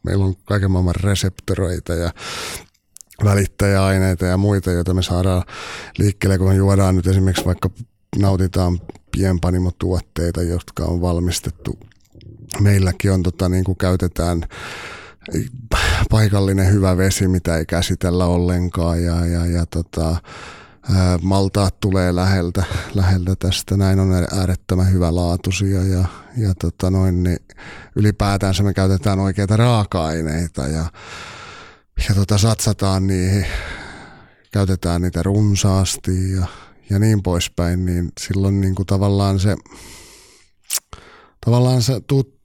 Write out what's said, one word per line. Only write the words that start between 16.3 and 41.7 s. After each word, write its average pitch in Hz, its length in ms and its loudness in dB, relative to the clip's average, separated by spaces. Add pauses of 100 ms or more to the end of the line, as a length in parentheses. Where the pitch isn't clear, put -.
hyvä 95 240 4
vesi, 95 320 2
mitä 87 280 0
ei 78 100 -2
käsitellä 90 600 0
ollenkaan, 87 800 0
ja, 85 220 0
ja, 85 200 0
ja, 85 200 0
tota, 82 500 -2 (800)
ää, 90 280 4
maltaat 98 580 0
tulee 92 340 0
läheltä, 92 500 0 (300)
läheltä 92 440 2
tästä. 92 380 -2
Näin 95 240 2
on 95 120 2 (260)
äärettömän 92 540 0
hyvälaatuisia 90 880 0
ja, 92 220 0 (320)
ja, 101 240 0
tota, 90 300 -2
noin, 92 320 2
niin 87 160 0 (580)
ylipäätänsä 98 680 0
me 98 120 2
käytetään 95 440 2
oikeita 98 380 0
raaka-aineita 82 1080 0
ja 80 200 -4 (1200)
ja 104 60 2
tota, 101 240 2
satsataan 98 680 0
niihin, 95 400 0 (1040)
käytetään 90 500 0
niitä 87 200 -2
runsaasti 95 1120 0
ja, 92 140 0 (440)
ja 98 80 2
niin 107 240 4
poispäin, 87 600 0
niin 87 240 -2 (120)
silloin 98 400 0
niinku 95 240 0
tavallaan 98 560 2
se, 98 160 2 (1900)
tavallaan 123 380 4